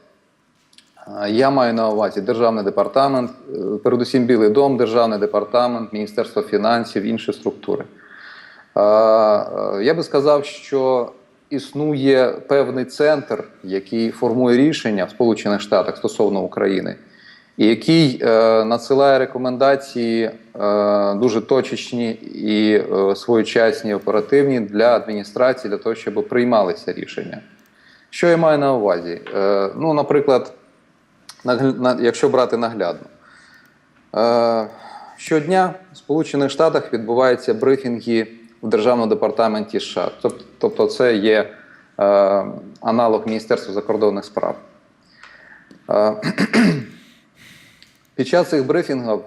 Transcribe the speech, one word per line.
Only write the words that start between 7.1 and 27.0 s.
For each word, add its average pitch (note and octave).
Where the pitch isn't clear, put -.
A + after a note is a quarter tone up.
структури. -
Е, G2+
е, G#2
я D3
би E3
сказав, C#3+
що C3
існує C#3
певний B2+
центр, D3
який G#2
формує A#2+
рішення A#2+
в -
Сполучених G#2
Штатах F2+
стосовно G2+
України, F#2
і G#2+
який, C3+
е, -
надсилає C3+
рекомендації, B2+
е, G#2
дуже A2+
точечні A#2+
і, G#2+
е, G2
своєчасні, A2
оперативні A#2+
для G#2+
адміністрації, G#2+
для G2+
того, A2+
щоб G#2
приймалися A2
рішення. -